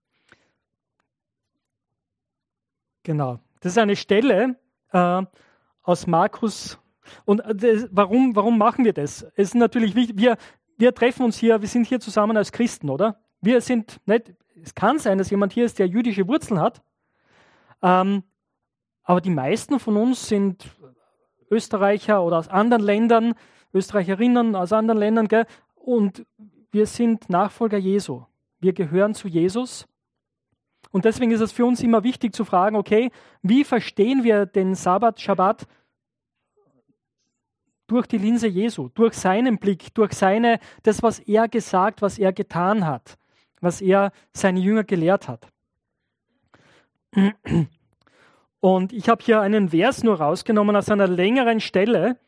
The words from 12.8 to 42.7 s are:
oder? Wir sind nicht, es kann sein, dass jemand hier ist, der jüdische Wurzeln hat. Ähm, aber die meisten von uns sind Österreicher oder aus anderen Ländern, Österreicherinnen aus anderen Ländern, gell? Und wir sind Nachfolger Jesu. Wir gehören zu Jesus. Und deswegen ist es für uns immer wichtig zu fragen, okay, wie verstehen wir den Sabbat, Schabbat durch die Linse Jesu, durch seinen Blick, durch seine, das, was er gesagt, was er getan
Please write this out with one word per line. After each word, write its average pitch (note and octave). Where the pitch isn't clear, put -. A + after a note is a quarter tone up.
oder? F#3+
Wir A#3
sind -
nicht, A3+
es D#3
kann F#3+
sein, G3
dass F#3+
jemand G3+
hier A#3+
ist, -
der F#3+
jüdische G3
Wurzeln A#3+
hat. -
Ähm, F#3
aber F3+
die F#3
meisten F3
von G#3+
uns A#3+
sind G3
Österreicher G#3
oder E3+
aus D#3+
anderen A3
Ländern, A3+
Österreicherinnen G#3
aus F3+
anderen A3
Ländern, A3
gell? A3+
Und A3+
wir G#3
sind A3+
Nachfolger G3+
Jesu. F#3+
Wir F3+
gehören F#3+
zu G#3
Jesus. F#3
Und F#3+
deswegen A3+
ist A3+
es A3
für A#3+
uns B3
immer A3+
wichtig A#3+
zu A3+
fragen, G3
okay, G#3+
wie A#3+
verstehen A#3+
wir G#3
den F#3+
Sabbat, G3+
Schabbat F#3+
durch A#3
die A#3
Linse A3+
Jesu, F#3
durch A3
seinen G#3+
Blick, -
durch G#3+
seine, A3
das, G#3
was A3
er A3
gesagt, G#3+
was G3
er F#3+
getan F#3